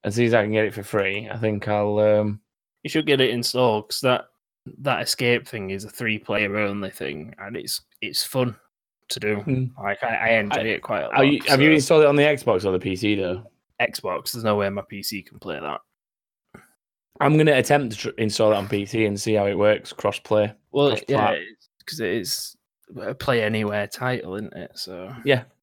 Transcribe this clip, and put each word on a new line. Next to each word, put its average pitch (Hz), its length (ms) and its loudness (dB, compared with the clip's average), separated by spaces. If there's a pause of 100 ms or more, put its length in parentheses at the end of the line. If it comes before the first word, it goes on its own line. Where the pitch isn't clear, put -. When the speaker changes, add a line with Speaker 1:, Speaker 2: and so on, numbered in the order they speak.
Speaker 1:
As 104 120 -4
soon 120 100 4
as 117 80 4
I 110 100 6
can 104 80 -2
get 110 140 4
it 98 80 -4
for 107 100 -10
free, 101 460 -2
I 101 80 -10
think 107 300 -2
I'll, 104 320 0
um, 107 420 2 (420)
Speaker 2:
You - 60 -10
should 156 160 -2
get 139 160 4
it 127 80 4
installed, 117 600 2
'cause - 120 -6
that 127 240 2 (540)
that 131 220 -2
escape 120 460 0
thing 101 240 -8
is 98 140 -8
a 104 40 -16
three-player 107 680 -4
only 101 340 -4
thing, 76 480 -10
and 101 180 -12
it's, - 240 -8 (200)
it's - 220 -6
fun 123 320 -4 (540)
to - 100 -8
do. 107 180 -2
Speaker 1:
Hmm. 131 280 -2 (160)
Speaker 2:
Like, 101 220 -4
I, 113 120 -2
I 110 140 -2 (100)
enjoy 110 220 -2
Speaker 1:
I, - 40 -4
Speaker 2:
it 110 160 -2
quite 98 220 -4
a 60 60 -6
Speaker 1:
are 139 140 4
Speaker 2:
lot, 139 100 4
Speaker 1:
you, 135 140 -2
have 135 140 4
you 151 80 8
Speaker 2:
so 160 60 8
Speaker 1:
installed 151 280 6
it 147 40 8
on 143 80 4
the 143 80 6
Xbox 127 420 2
or 98 60 2
the 90 80 0
P 95 160 -4
C 104 200 0
though? 92 280 -4 (380)
Speaker 2:
Xbox. 101 500 -4
There's 117 120 -8
no 107 120 2
way 101 140 0
my 98 180 -8
P 101 160 -14
C 101 180 -8
can - 180 -20
play 80 200 -8
that. 73 220 -8 (1400)
Speaker 1:
I'm 151 180 6
gonna 156 200 6
attempt 131 360 2
to - 40 -12
tr-, - 220 -8
install 107 340 2
it - 20 4
on 101 140 -2
P 101 160 -2
C 110 200 0
and 101 140 -2
see 110 140 -2
how 101 140 2
it 98 100 -2
works, 104 360 2
cross-play, 107 600 -2 (180)
Speaker 2:
Well, 143 180 2
Speaker 1:
cross-plat. - 200 -4 (240)
Speaker 2:
yeah, 76 60 -4 (120)
it's, - 180 -20 (160)
'cause 160 140 -12
it 98 120 -2
is - 440 -6 (460)
a 107 120 -6
play 127 300 -2
anywhere 104 440 -2
title, 123 480 -6
isn't 107 180 -10
it? - 220 -14
So 92 380 -14 (120)
Speaker 1:
Yeah. 127 180 2 (200)